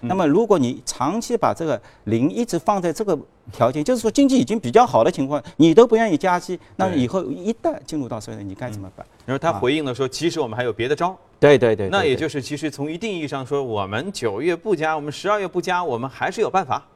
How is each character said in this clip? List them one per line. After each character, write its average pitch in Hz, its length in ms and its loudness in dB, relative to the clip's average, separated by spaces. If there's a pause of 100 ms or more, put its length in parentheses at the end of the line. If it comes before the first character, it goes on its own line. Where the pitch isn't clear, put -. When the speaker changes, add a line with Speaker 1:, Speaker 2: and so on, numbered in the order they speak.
Speaker 1:
嗯。 120 60 -6
Speaker 2:
那 180 60 -2
么 190 120 0
如 175 200 4
果 202 120 4
你 131 260 -2
长 160 340 -4
期 240 160 -6
把 143 220 0
这 170 80 -6
个 139 160 -2 (240)
零 117 260 0
一 214 140 -2
直 180 140 -4
放 202 240 0
在 170 100 -2
这 185 140 -6
个 170 120 0 (320)
条 117 220 2
件， 151 100 -2
就 247 140 0
是 220 60 -4
说 220 80 0
经 277 180 4
济 262 80 2
已 - 80 4
经 226 160 -2
比 - 100 -4
较 240 160 6
好 113 160 4
的 151 80 4
情 143 160 -4
况， 139 160 -4 (140)
你 160 160 8
都 226 140 10
不 226 100 4
愿 214 160 2
意 - 20 2
加 180 240 2
息， 175 220 -8 (160)
那 190 180 0
以 123 140 0
后 185 160 -4
一 180 280 -4 (100)
旦 320 220 -2
进 156 140 -8
入 127 100 -6
到 113 120 -8
衰 113 140 -12
退， 104 100 -12
Speaker 1:
对。 98 40 -10
Speaker 2:
你 95 60 -12
该 123 160 -10
怎 104 100 -12
么 95 140 -14
办？ - 100 -18
Speaker 1:
嗯。 - 220 -20
然 127 80 -2
后 139 40 -2
他 165 140 0
回 123 220 0
应 156 100 -2
的 135 80 -4
说： 131 140 -4
Speaker 2:
啊。 - 60 -2
Speaker 1:
“其 160 180 -2
实 165 80 -6
我 143 80 0
们 110 100 -8
还 123 60 -2
有 120 100 -2
别 110 140 -2
的 143 80 0
招 170 140 0
儿。” 185 80 -12 (240)
Speaker 2:
对， 143 180 8
对， 113 160 4
对， 98 140 -2
对， - 20 -8
Speaker 1:
那 196 140 0
也 139 100 2
就 147 140 -2
是 147 120 -8
其 147 160 -8
实 147 140 -6
从 143 200 -8
一 165 60 -8
定 220 140 -6
意 185 80 -6
义 156 80 -6
上 135 180 -8
说， 143 160 -2
Speaker 2:
对。 135 60 -4
Speaker 1:
我 104 180 -2
们 117 280 -4
九 107 280 -4
月 170 140 0
不 180 220 -2
加， 156 180 0
我 156 60 -4
们 147 120 -8
十 - 160 -8
二 208 120 2
月 185 80 -4
不 180 120 -4
加， 180 220 -2
我 135 160 -2
们 127 100 -6
还 131 220 -4
是 190 100 -4
有 202 80 0
办 185 160 0
法。 123 200 -4 (120)